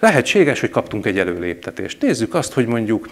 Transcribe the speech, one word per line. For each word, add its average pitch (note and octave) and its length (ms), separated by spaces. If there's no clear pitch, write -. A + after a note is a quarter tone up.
Lehetséges, D#3 600
hogy A#2+ 100
kaptunk A2 360
egy G2 120
előléptetést. F2 840
Nézzük F3 320
azt, D#3+ 180
hogy B2 140
mondjuk A2+ 460